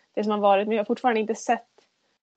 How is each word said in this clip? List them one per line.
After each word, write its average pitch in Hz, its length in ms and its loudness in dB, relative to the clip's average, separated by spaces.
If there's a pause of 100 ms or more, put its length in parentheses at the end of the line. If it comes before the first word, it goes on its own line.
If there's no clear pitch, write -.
(120)
det 208 120 -4
som 214 80 -2
har 208 60 -2
varit, 202 300 4
men 220 80 -2
jag 208 40 -2
har 214 60 -4
fortfarande 233 340 -2
inte 220 140 -4
sett - 340 -4 (680)